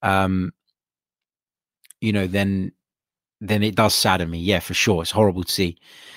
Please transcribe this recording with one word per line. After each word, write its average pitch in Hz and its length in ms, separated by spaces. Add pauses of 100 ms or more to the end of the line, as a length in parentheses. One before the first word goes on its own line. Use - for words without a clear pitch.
um, 95 500 (1500)
you 110 100
know, 101 160
then, 98 440 (680)
then 104 220
it 107 120
does - 200
sadden 92 340
me. 85 100
Yeah, 90 200
for - 140
sure. 90 280
It's 85 100
horrible 98 320
to - 80
see. 90 260 (400)